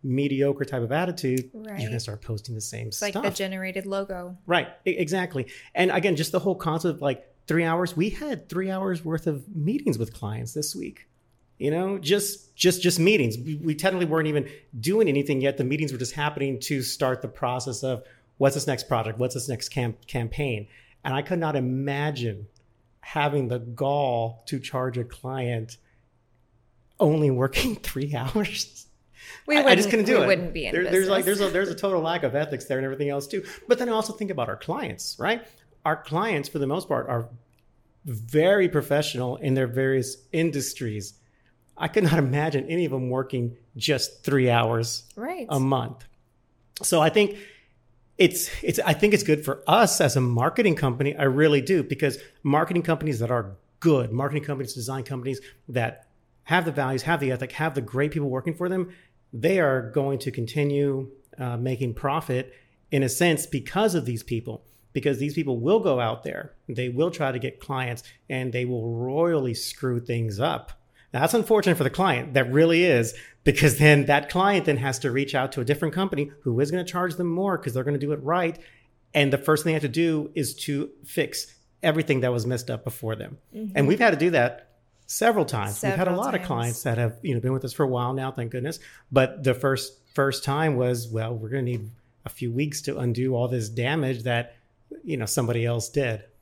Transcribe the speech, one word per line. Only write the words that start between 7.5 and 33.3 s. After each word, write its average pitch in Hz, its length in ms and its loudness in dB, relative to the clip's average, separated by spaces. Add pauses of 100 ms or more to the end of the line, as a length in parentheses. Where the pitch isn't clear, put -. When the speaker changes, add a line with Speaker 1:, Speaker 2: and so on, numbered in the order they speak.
Speaker 1:
hours. 170 320 0
We 185 140 2
had 277 380 -8
three 190 240 -4
hours 190 320 -4
worth 160 240 -2
of 151 260 -6
meetings 160 440 0
with 110 140 -4
clients 117 400 -8
this - 220 -6
week. - 320 -12 (520)
You 147 140 -2
know, 190 260 -2
just, 185 560 -2
just, 180 260 2
just 175 200 2
meetings. 160 360 4
We, 147 200 -6
we 156 180 -2
technically 180 320 0
weren't 156 220 0
even 147 200 0 (300)
doing 196 300 2
anything 143 320 2
yet. 135 160 0
The 135 80 0
meetings 147 260 -2
were 127 80 -8
just 123 140 -6
happening 139 480 -4
to 139 220 -4
start 127 380 -2
the - 60 -10
process 123 560 -6
of 131 220 -4 (320)
what's 139 180 4
this 147 140 -2
next 131 180 -4
project? 113 320 -2
What's 123 160 -2
this 123 140 -6
next 117 220 -6
cam-, 120 260 -4 (100)
campaign? 117 640 -4 (360)
And 131 100 -2
I 143 80 -2
could 170 180 -2
not 151 160 0
imagine 131 920 -4 (540)
having 143 480 -2
the 123 100 -4
gall 120 880 -2
to 135 140 -6
charge 127 380 -6
a 120 60 -4
client 120 760 -6 (1200)
only 151 300 4
working 131 460 0
<laughs> - 60 -16
three 143 320 -6
hours. 127 720 -4 (600)
Speaker 2:
We 302 100 2
Speaker 1:
I, 294 40 6
I 269 140 8
just 202 140 4
Speaker 2:
wouldn't, - 20 0
Speaker 1:
couldn't 220 160 4
do 247 120 4
Speaker 2:
we 147 60 6
Speaker 1:
it. - 20 2
Speaker 2:
wouldn't - 280 2
be - 120 -6
in 92 60 -4
Speaker 1:
There, 180 120 2
there's, 185 240 4
like, 190 160 2
Speaker 2:
business. 196 140 2 (120)
Speaker 1:
there's - 0 -
a, - 20 -8
there's 185 180 0
a 165 40 -6
total 185 280 0
lack 170 200 -2
of 127 140 -2
ethics 143 300 -4
there 131 120 -2
and 135 60 -2
everything 135 240 -4
else 143 180 -4
too. 185 180 -6 (220)